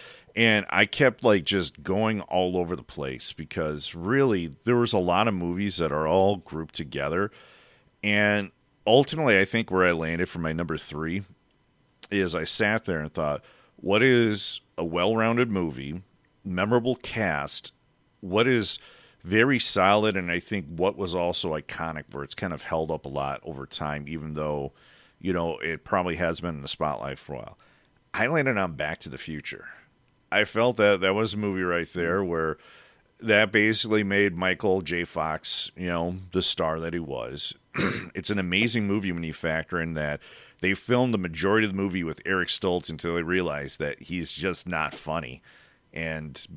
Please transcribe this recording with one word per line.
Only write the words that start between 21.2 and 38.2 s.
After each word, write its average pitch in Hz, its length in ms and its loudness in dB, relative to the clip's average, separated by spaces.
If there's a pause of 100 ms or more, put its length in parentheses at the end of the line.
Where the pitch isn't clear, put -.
iconic, 78 560 -8
where 71 120 -8
it's 67 100 -12
kind 92 200 -6
of 73 100 -10
held 80 260 -2
up 78 160 -4
a 71 40 -10
lot 69 340 -4
over 69 240 -12
time, 73 400 -6
even 76 260 -8
though, 76 400 -4 (460)
you 92 120 -4
know, 85 280 -2
it 80 240 -6
probably 90 320 0
has 82 260 -2
been 85 140 -6
in 71 80 -10
the 69 40 -8
spotlight 69 520 -4
for - 140 -14
a 67 40 -10
while. - 200 -14 (580)
I 113 100 0
landed 135 320 0
on 92 160 0
Back 76 280 -4
to - 80 -10
the 65 100 -12
Future. - 500 -10 (640)
I 104 140 4
felt 117 320 2
that 101 240 6
that 95 120 4
was 104 220 0
a - 20 -6
movie 101 240 -2
right 87 260 0
there 87 360 0
where 82 340 0 (600)
that 107 320 4
basically 107 520 4
made 98 320 2
Michael 92 460 2
J. 85 220 -2
Fox, - 760 -2
you 90 100 -4
know, 87 300 -2 (140)
the 92 100 0
star 80 380 0
that 82 140 -6
he 87 60 -2
was. 67 540 -8 (220)
<clears throat> - 400 -4
It's 92 160 -2